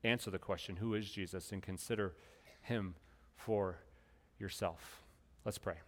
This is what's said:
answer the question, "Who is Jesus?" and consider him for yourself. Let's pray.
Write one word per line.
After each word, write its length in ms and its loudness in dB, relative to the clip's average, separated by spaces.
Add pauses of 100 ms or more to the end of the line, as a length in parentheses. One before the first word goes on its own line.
answer 260 4
the 80 0
question, 380 -2
"Who 180 2
is 160 0
Jesus?" 420 -4
and 100 -4
consider 520 0 (480)
him 320 0 (400)
for 440 2 (600)
yourself. 640 -4 (420)
Let's 140 0
pray. 300 -2